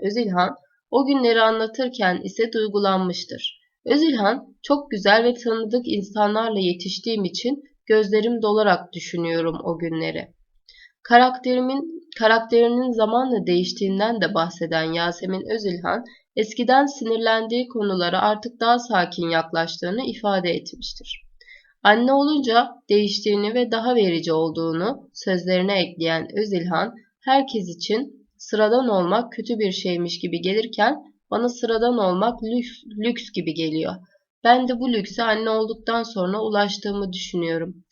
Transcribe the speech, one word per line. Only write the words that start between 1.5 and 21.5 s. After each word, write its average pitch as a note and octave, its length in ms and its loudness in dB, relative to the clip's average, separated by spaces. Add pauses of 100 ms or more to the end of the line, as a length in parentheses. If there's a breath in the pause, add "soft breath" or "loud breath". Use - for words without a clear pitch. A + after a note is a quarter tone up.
ise A3 300 -2
duygulanmıştır. G3 1040 -2 (260)
Özilhan, C4+ 760 2
"Çok C#4+ 280 0
güzel G#3 320 4
ve A#3+ 100 2
tanıdık A3+ 540 -2
insanlarla G#3+ 720 0
yetiştiğim F#3+ 640 -2
için B3 400 -4 (220 loud breath)
gözlerim G#3+ 560 2
dolarak G#3 520 2
düşünüyorum E3 680 -4
o E3+ 140 -4
günleri." D#3+ 560 -6 (680 soft breath)
Karakterimin, B3+ 1120 2
karakterinin A#3 720 4
zamanla A3+ 560 2
değiştiğinden F#3+ 760 0
de E3+ 120 0
bahseden E3 600 -2
Yasemin F3+ 600 -4
Özilhan, F#3 500 -4 (320 loud breath)
eskiden A#3+ 500 2
sinirlendiği A3+ 840 -2
konulara F#3 540 0
artık G#3+ 380 -2
daha A#3 200 4
sakin F3+ 500 -2
yaklaştığını E3+ 760 -2
ifade G3 440 -2
etmiştir. - 760 -8 (580 loud breath)